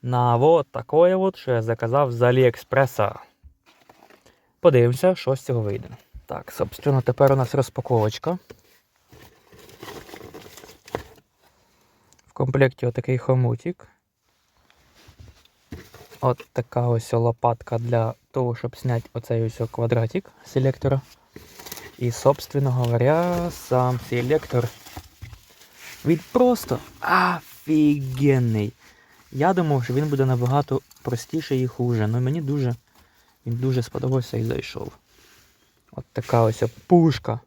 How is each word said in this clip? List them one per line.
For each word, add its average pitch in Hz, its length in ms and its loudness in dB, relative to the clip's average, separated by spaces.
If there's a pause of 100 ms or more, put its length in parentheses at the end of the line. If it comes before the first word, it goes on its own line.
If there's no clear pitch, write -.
на 123 340 2
от 151 340 4
такое 175 460 2
от, 190 200 -2
що - 140 -8
я 113 120 2
заказав 117 500 0
з 117 100 0
Аліекспреса. 123 920 2 (1500)
Подивимося, 127 540 4
що 131 220 -2
з - 40 -12
цього 120 200 -2
вийде. 104 280 -6 (380)
Так, - 260 -12
собственно, 131 500 -2
тепер 135 300 4
у 135 40 4
нас 131 180 -2
розпаковочка. 123 840 -2 (4000)
В - 40 -20
комплекті 131 540 0
отакий 127 320 -2
хомутик. 127 680 -2 (2250)
От 127 320 -2
така 120 360 -4
ось 113 240 -2
лопатка 117 680 0
для 117 360 -2 (160)
того, 120 260 -2
щоб - 200 -10
зняти 120 360 -4
оцей 113 300 -4
ось 113 180 -4 (100)
квадратик 117 600 -2 (140)
селектора. 135 560 0 (1000)
І, 120 120 -2
собственно 139 640 0
говоря, 151 760 0
сам 127 580 -2
селектор... 120 600 -2 (1400)
Він 165 160 2 (120)
просто 247 460 2 (240)
офігенний. 143 1700 0 (600)
Я 160 220 0
думав, 151 300 0
що 123 100 -4
він 151 140 0
буде 135 160 0
набагато 131 560 0 (220)
простіший 131 600 -4
і 123 40 0
хуже, 120 380 -2
але 113 160 -2
мені 139 200 -2
дуже, 135 340 -2 (720)
він 120 80 -4
дуже 127 280 -2
сподобався 127 540 -4
і 113 80 -2
зайшов. - 480 -8 (1000)
От - 200 -14
така 117 300 0
ось 113 200 0 (240)
пушка. 160 600 2